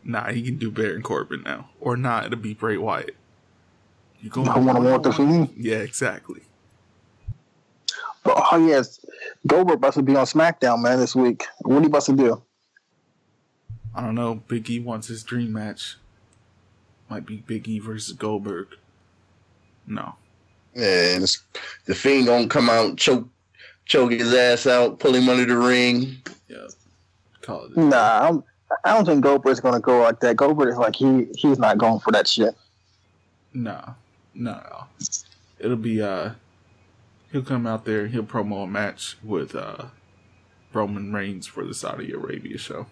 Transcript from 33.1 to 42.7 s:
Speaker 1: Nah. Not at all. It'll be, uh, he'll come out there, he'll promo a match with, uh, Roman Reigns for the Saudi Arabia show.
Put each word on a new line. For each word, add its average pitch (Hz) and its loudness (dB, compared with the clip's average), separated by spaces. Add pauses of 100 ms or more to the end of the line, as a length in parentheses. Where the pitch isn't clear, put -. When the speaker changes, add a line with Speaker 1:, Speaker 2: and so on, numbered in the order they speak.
Speaker 1:
Nah. 117 -10 (380)
Not 117 -10
at - -20
all. - -18 (720)
It'll 120 -4
be, 110 -4
uh, 98 -4 (1040)
he'll 139 -4
come 123 -4
out 113 -6
there, 107 -2
he'll 117 -4
promo 104 -6
a 95 -8
match 101 -8
with, 82 -6
uh, - -12 (840)
Roman 101 -4
Reigns 98 -8
for - -10
the 90 -10
Saudi - -10
Arabia - -10
show. - -12